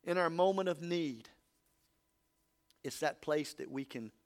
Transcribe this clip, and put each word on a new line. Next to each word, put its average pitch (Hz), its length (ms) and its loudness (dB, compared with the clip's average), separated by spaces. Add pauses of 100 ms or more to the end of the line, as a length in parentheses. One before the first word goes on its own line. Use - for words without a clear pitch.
In 175 120 0
our 170 140 2
moment 185 380 4
of 156 120 -2
need, 165 480 -2 (1500)
it's - 180 -6
that 151 200 0
place 151 340 0
that 131 140 -10
we 135 160 -4
can 113 260 -10 (140)